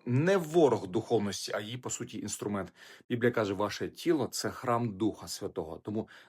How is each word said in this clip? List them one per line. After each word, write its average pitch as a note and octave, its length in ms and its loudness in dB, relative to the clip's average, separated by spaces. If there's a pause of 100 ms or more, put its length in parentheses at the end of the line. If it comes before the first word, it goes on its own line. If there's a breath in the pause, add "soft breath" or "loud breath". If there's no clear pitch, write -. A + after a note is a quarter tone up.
не D#3 320 4
ворог D3+ 500 4
духовності, G#2 680 0
а G2+ 40 -2
її, A2 180 -8
по - 120 -10
суті, - 300 -8
інструмент. G2+ 540 -4 (360 loud breath)
Біблія A#2+ 220 2
каже, G#2+ 220 0
ваше G2+ 360 -2
тіло — D#3 420 0
це - 200 -4
храм A#2 460 -2
Духа F#2+ 300 -2
Святого. E2 500 -8
Тому G#2+ 320 -6 (200 loud breath)